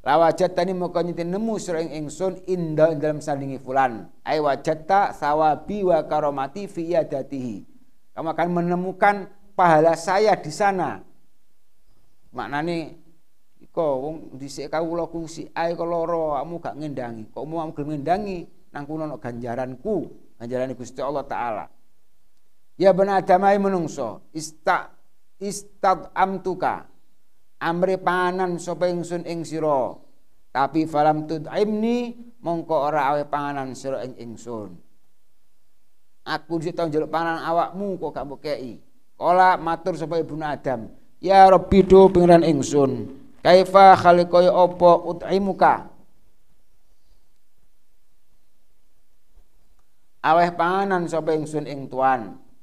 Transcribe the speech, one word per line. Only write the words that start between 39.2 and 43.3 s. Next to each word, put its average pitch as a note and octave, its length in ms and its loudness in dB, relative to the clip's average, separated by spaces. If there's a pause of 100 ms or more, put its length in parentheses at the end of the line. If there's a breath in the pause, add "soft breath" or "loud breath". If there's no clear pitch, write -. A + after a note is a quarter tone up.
matur E3 400 -4
sapa D#3+ 240 -4
Ibnu D#3 240 -6
Adam, C3 480 -6 (320)
"Ya F#3+ 240 10
Rabbi, F#3+ 400 8
do F#3+ 240 10
pangeran F3 320 8
ingsun, C3+ 640 0 (380)